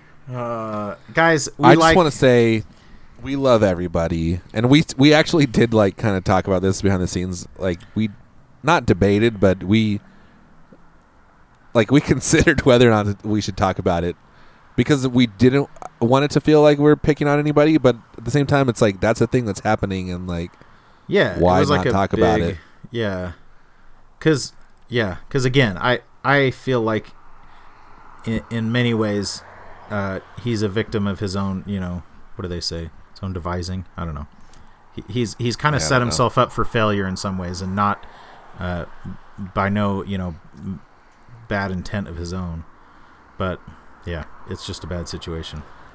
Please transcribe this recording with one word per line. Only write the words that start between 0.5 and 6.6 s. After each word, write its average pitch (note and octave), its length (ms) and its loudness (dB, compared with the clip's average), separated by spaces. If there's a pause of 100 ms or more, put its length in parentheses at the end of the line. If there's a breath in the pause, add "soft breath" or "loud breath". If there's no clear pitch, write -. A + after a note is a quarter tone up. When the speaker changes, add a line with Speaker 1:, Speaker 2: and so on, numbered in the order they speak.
Speaker 1:
guys, D#3+ 420 2
we C#3+ 120 0
Speaker 2:
I - 20 10
just D#3 100 8
Speaker 1:
like D#3+ 160 6
Speaker 2:
wanna E3 140 4
say A#2 540 4 (580 soft breath)
we C3+ 140 -6
love B2+ 260 4
everybody, E2+ 800 0 (100)
and A#2 160 2
we, D3 140 6 (160)
we D3 160 6
actually D#3 320 4
did, A#2 260 0
like, G#2 240 2
kinda G2+ 240 -2
talk F#2 260 0
about F#2 140 2